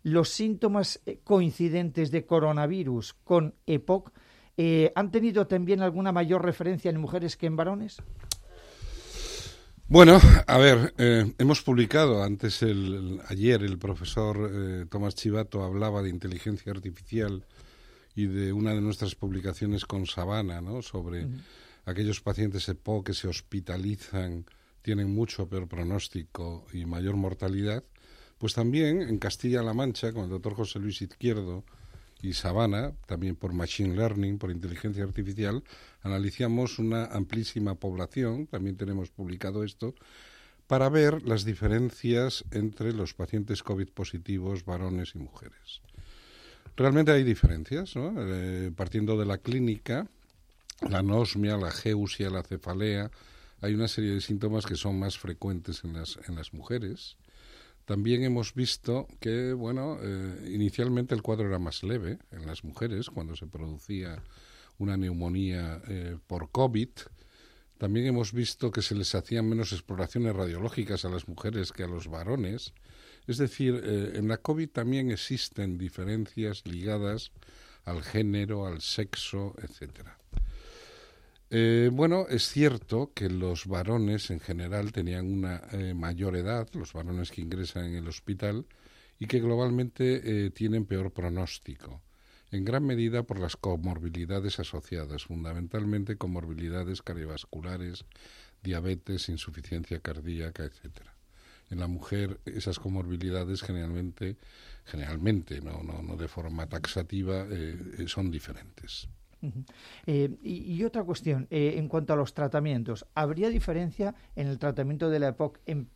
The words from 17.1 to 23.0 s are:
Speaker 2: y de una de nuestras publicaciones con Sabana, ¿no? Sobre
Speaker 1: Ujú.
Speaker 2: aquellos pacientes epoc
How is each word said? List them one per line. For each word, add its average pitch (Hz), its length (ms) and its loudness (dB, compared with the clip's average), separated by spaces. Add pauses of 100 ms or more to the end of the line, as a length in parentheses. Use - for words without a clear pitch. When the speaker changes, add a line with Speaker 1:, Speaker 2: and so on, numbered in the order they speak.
Speaker 2:
y 104 100 0
de 98 280 0
una 107 200 0
de 104 80 0
nuestras 104 320 -2
publicaciones 95 720 -4
con 95 220 -4
Sabana, 92 540 -4
¿no? 110 200 -8
Sobre 87 440 -6
Speaker 1:
Ujú. 127 100 -4 (500)
Speaker 2:
aquellos 101 360 -2
pacientes 101 480 -2
epoc 101 360 -2